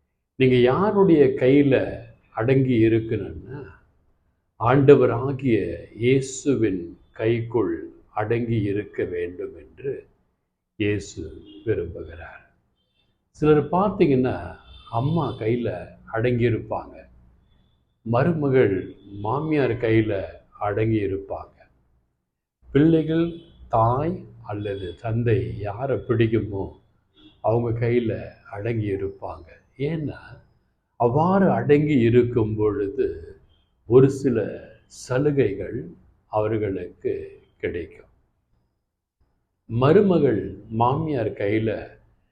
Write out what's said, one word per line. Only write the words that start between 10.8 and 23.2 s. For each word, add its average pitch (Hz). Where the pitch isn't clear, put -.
விரும்புகிறார். 87
சிலர் 151
பார்த்தீங்கன்னா, 131
அம்மா 139
கையில 110
அடங்கி 120
இருப்பாங்க, 92
மருமகள் 127
மாமியார் 123
கையில 110
அடங்கி 107
இருப்பாங்க, 95
பிள்ளைகள் 160